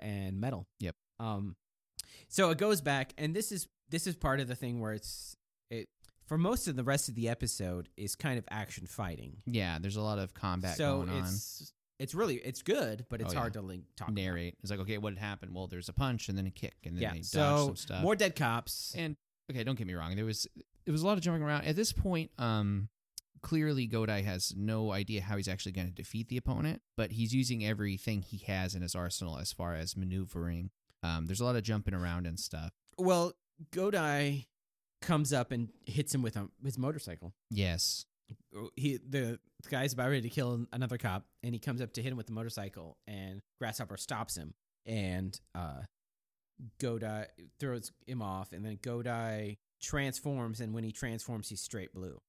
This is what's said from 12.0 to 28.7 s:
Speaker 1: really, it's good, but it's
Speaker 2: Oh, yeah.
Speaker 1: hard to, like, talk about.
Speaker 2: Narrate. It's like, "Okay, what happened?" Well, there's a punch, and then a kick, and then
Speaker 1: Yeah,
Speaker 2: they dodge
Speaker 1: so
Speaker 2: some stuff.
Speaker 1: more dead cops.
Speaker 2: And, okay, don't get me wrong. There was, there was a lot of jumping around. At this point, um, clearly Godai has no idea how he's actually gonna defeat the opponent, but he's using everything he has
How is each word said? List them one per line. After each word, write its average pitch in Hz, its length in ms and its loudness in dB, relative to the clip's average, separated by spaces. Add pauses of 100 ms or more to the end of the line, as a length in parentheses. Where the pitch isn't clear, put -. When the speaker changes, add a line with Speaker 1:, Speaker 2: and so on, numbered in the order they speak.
Speaker 1:
really, 175 220 2
it's - 260 -6
good, 123 460 2
but 117 140 -2
it's 160 80 0
Speaker 2:
Oh, - 20 0
yeah. 147 60 2
Speaker 1:
hard 117 160 2
to, 110 80 -6
like, 92 180 -6 (160)
talk - 120 -4
about. 110 60 0
Speaker 2:
Narrate. 90 460 0
It's 98 100 -4
like, 101 100 0
"Okay, 104 180 -2
what 104 180 -2
happened?" 98 380 -6
Well, 92 140 -4
there's 90 200 -8
a - 60 -8
punch, 127 340 2
and 98 80 0
then 95 100 0
a 92 40 0
kick, - 340 -8
and 85 120 -6
then 90 60 0
Speaker 1:
Yeah, 104 100 2
Speaker 2:
they 85 80 -4
dodge 80 60 -6
Speaker 1:
so 147 420 6
Speaker 2:
some 104 80 -2
stuff. - 260 -2
Speaker 1:
more 190 120 6
dead 190 220 4
cops. - 580 0
Speaker 2:
And, 156 220 -2 (340)
okay, 123 140 -2
don't 131 120 2
get 113 100 -2
me 90 80 -2
wrong. 82 200 -2
There 107 120 0
was, 110 200 0 (380)
there 160 80 0
was 156 100 2
a 175 40 2
lot 208 100 4
of 170 80 0
jumping 165 180 2
around. 147 220 2
At 151 120 2
this 214 180 2
point, 175 440 2
um, 104 520 4 (500)
clearly 151 480 4
Godai 110 340 2
has 92 320 0
no 107 380 2
idea 101 300 0
how 101 160 0
he's 95 100 0
actually 95 240 -2
gonna 90 200 0
defeat - 360 -4
the 120 80 -2
opponent, 143 460 0 (140)
but 113 160 2
he's 113 220 2
using 123 300 2
everything 104 560 0
he 98 180 -6
has 92 360 0